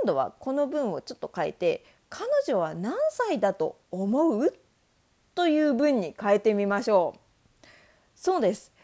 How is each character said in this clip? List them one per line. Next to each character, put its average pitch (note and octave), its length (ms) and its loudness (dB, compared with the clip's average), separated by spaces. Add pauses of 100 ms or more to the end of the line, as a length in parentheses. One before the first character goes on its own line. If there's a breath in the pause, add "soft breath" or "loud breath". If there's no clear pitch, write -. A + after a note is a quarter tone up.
度 F3 120 2
は - 240 -2
こ C4 120 -6
の C#4+ 140 0
文 C4+ 260 -2
を C#3+ 80 -6
ち - 120 -14
ょ - 40 -20
っ - 20 -20
と - 160 -10
変 D#3 140 -2
え D3+ 40 -6
て、 - 320 -2 (260 soft breath)
「彼 A4 180 -8 (180)
女 A#3+ 120 0
は D#3+ 160 -2
何 G3+ 220 -6 (140)
歳 A4 280 -2
だ G3 160 0
と - 240 -4 (140)
思 G#3+ 460 0
う？」 C4+ 160 0 (840)
と F4 100 2
い D4+ 160 2
う D4 120 2
文 C4+ 260 2
に D#3+ 200 -6
変 G3+ 140 2
え G#3 60 4
て G#3+ 140 2
み G3+ 120 0
ま G3+ 160 -2
し A3+ 80 -2
ょ F3+ 260 2
う。 - 520 -20 (480 soft breath)
そ F4+ 220 0
う - 20 -2
で G#3 140 2
す。 - 180 -12 (120)